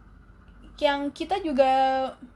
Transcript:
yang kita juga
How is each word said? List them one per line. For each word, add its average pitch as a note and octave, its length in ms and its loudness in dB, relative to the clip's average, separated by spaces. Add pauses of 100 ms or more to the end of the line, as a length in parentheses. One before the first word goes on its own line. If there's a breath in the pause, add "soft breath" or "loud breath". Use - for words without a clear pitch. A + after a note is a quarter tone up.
(800)
yang C#4+ 320 0
kita F#4 320 -6
juga C4 640 2 (280)